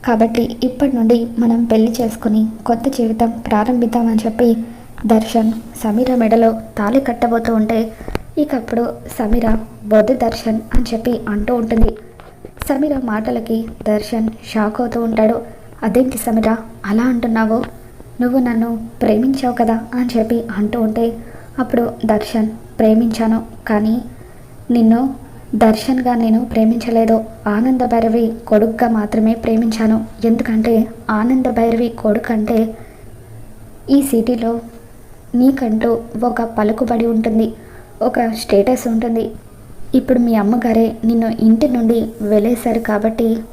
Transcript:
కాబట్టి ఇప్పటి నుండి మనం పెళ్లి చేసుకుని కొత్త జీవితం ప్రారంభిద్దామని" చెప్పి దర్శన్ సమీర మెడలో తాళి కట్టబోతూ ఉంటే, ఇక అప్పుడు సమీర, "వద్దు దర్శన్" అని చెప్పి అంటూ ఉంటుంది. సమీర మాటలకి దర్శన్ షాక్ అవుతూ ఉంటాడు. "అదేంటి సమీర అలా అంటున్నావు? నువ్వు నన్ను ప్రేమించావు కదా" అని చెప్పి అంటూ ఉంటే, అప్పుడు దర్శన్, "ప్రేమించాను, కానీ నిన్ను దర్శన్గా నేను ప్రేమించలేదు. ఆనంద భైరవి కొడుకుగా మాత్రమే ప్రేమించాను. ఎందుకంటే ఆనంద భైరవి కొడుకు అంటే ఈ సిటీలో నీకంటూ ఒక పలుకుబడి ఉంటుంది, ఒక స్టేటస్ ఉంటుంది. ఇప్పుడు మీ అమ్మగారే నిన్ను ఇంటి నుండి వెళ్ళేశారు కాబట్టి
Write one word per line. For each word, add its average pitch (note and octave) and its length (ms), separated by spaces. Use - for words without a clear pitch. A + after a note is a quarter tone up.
కాబట్టి A#3 600
ఇప్పటి B3+ 320
నుండి A#3 320
మనం A#3 260
పెళ్లి A3+ 360
చేసుకుని A3 460
కొత్త A#3 220
జీవితం A3+ 420
ప్రారంభిద్దామని" A#3 960
చెప్పి A3+ 300
దర్శన్ A3 460
సమీర A#3 640
మెడలో A3+ 360
తాళి A3 220
కట్టబోతూ A#3 540
ఉంటే, A3 380
ఇక D4 160
అప్పుడు A#3 320
సమీర, A3+ 280
"వద్దు G#3+ 200
దర్శన్" A3+ 460
అని B3 100
చెప్పి A3+ 340
అంటూ G#3 260
ఉంటుంది. A3 420
సమీర C#4+ 360
మాటలకి A3+ 600
దర్శన్ G#3+ 400
షాక్ G#3+ 260
అవుతూ A#3 220
ఉంటాడు. A3 380
"అదేంటి A#3+ 360
సమీర A3 380
అలా G#3+ 160
అంటున్నావు? A3+ 600
నువ్వు B3 160
నన్ను A#3 400
ప్రేమించావు A#3+ 520
కదా" A3+ 260
అని B3 240
చెప్పి A3+ 240
అంటూ G#3 240
ఉంటే, A3+ 360
అప్పుడు A#3 320
దర్శన్, G#3+ 420
"ప్రేమించాను, A3 640
కానీ A3 320
నిన్ను A#3+ 540
దర్శన్గా A#3+ 600
నేను A3+ 300
ప్రేమించలేదు. A3+ 800
ఆనంద A#3+ 340
భైరవి A3+ 520
కొడుకుగా A3+ 420
మాత్రమే A3 460
ప్రేమించాను. A3 680
ఎందుకంటే A3+ 640
ఆనంద B3 400
భైరవి A#3 380
కొడుకు A3+ 440
అంటే A3 420
ఈ C#4 120
సిటీలో A#3 580
నీకంటూ A#3 640
ఒక A#3 180
పలుకుబడి A3+ 640
ఉంటుంది, A3 460
ఒక A#3+ 180
స్టేటస్ A3 580
ఉంటుంది. A3+ 420
ఇప్పుడు B3+ 240
మీ A#3 160
అమ్మగారే A3+ 680
నిన్ను A3+ 220
ఇంటి A3+ 280
నుండి A3+ 380
వెళ్ళేశారు A3 580
కాబట్టి A3+ 580